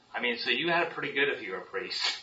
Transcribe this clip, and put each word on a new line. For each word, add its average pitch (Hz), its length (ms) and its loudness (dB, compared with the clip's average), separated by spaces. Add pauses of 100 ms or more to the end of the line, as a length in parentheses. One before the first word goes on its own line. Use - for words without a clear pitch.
(140)
I - 60 -4
mean, 120 160 0
so 127 140 -2
you 139 180 2
had 170 200 4
it - 20 -6
pretty 143 240 -4
good 139 160 4
if - 120 -2
you 95 100 -6
were 92 60 -4
a - 60 -8
priest. - 580 -4